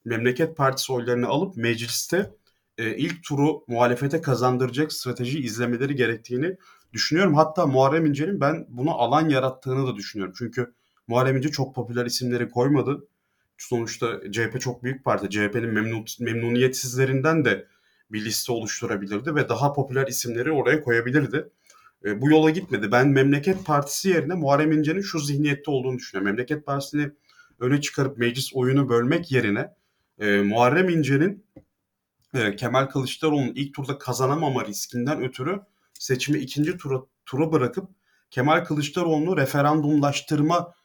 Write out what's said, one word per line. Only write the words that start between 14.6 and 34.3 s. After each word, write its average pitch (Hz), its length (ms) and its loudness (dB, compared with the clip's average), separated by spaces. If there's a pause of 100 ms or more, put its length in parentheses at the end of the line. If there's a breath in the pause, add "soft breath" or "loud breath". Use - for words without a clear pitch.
büyük 135 220 -6
parti. 101 240 0
C 104 140 0
H 101 80 0
P'nin 117 180 -2
memnun-, 110 540 -4
memnuniyetsizlerinden 127 1200 0
de 101 220 0 (440 soft breath)
bir 107 140 -4
liste 110 260 -4
oluşturabilirdi 110 840 -4
ve 139 140 0
daha 135 240 0
popüler 135 340 -2
isimleri 123 440 -4
oraya 143 300 2
koyabilirdi. 123 680 0 (560 soft breath)
E, 104 160 -4
bu 143 80 4
yola 156 200 8
gitmedi. 117 420 -2
Ben 127 160 6
Memleket 143 580 2
Partisi 147 440 0
yerine 160 240 0
Muharrem 151 380 2
İnce'nin 156 300 2
şu 180 180 -6
zihniyette 147 520 0
olduğunu 131 260 0
düşünüyorum. 101 340 -4
Memleket 123 340 -4
Partisi'ni 147 460 -4 (480 soft breath)
öne 139 220 2
çıkarıp 127 360 -4
meclis 123 360 -2
oyunu 131 360 2
bölmek 131 420 2
yerine, 117 420 0 (460)
e, 101 220 4
Muharrem 123 480 4
İnce'nin, 156 560 2 (880)
e, 110 220 2
Kemal 123 300 0
Kılıçdaroğlu'nun 139 720 -2
ilk 139 180 -6
turda 135 240 -6
kazanamama 131 680 -2